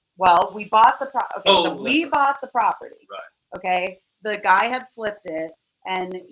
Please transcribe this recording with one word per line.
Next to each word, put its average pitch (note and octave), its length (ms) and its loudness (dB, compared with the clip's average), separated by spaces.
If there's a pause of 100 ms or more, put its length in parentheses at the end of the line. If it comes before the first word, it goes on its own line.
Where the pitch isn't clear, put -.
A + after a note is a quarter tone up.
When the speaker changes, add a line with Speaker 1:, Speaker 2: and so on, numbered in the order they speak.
(180)
Speaker 1:
Well, F3+ 360 4
we G#3 120 -10
bought A#3 340 4
the C4+ 60 -6
pro-, B3+ 140 -6 (180)
okay, - 80 -12
Speaker 2:
Oh, F#3+ 180 4
Speaker 1:
so F3+ 60 0
Speaker 2:
that's C#3+ 120 -10
Speaker 1:
we C#4+ 220 0
Speaker 2:
right. - 80 -6
Speaker 1:
bought C#4+ 300 0
the C4 60 -12
property. F#3 460 -2 (160)
Speaker 2:
Right. - 480 -18
Speaker 1:
Okay. F#3 420 -4 (220)
The G#3 220 -4
guy G3 220 4
had B3 280 -6
flipped G#3 320 -8
it, D#3+ 260 -8 (340)
and F#3 280 -6 (180)